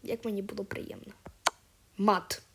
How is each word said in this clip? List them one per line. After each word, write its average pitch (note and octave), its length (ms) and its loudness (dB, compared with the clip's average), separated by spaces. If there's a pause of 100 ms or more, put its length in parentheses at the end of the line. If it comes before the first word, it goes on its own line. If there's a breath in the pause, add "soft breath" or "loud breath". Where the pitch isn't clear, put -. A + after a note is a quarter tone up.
як A#3 220 -4
мені G#3 160 0
було G3+ 240 -6
приємно. - 480 -10 (840)
Мат. G3 440 4 (140)